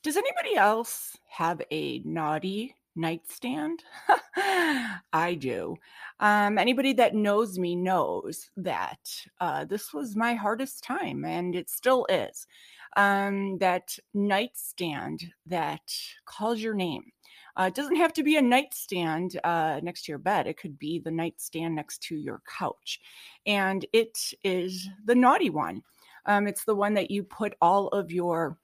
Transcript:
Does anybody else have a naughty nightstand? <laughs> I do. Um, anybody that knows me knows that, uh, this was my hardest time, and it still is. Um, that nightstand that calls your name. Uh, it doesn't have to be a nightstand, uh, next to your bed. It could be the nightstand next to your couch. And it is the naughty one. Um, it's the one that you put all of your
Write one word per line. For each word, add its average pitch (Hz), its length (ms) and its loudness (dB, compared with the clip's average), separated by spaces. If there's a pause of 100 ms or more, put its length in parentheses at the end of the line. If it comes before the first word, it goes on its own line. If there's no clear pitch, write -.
Does 302 120 -2
anybody 571 400 0
else 220 600 2 (100)
have 170 420 -2
a 151 360 -4
naughty 165 680 -4 (200)
nightstand? 254 880 -4 (240)
<laughs> - 300 2
I 240 1000 0
do. 104 380 -4 (460)
Um, 208 360 4
anybody 254 360 4
that 226 200 6
knows 208 460 2
me 175 160 0
knows 175 800 0
that, 143 440 -6 (420)
uh, 147 240 -2
this 196 280 -8
was 254 220 -6
my 233 180 0
hardest 226 480 -4
time, 254 440 -6
and 175 300 -4
it 175 140 -6
still 254 400 2
is. - 380 -2 (480)
Um, 196 600 2
that 180 400 0 (160)
nightstand 180 1200 -2 (140)
that 156 460 -4 (320)
calls 220 360 -2
your 220 140 -2
name. 175 360 -4 (440)
Uh, 185 100 2
it 185 100 -2
doesn't 294 220 0
have 330 160 4
to 311 100 0
be 302 120 6
a 294 60 6
nightstand, 180 1000 2
uh, 160 400 2
next - 220 -8
to 160 60 -8
your 143 60 -6
bed. 170 300 0
It 156 100 -6
could 151 220 -12
be 165 180 -4
the 160 140 -6
nightstand 165 640 -4
next - 280 -8
to 165 120 -8
your 139 320 -8
couch. - 520 -6 (460)
And 190 480 0
it 226 240 2 (260)
is 185 460 -2 (160)
the 233 80 4
naughty 254 380 6
one. 98 320 -4 (420)
Um, 202 220 4
it's 202 160 -6
the 220 100 2
one 202 220 2
that 190 160 2
you 202 100 -2
put 196 400 -4
all 190 280 4
of 180 220 -2
your 165 520 0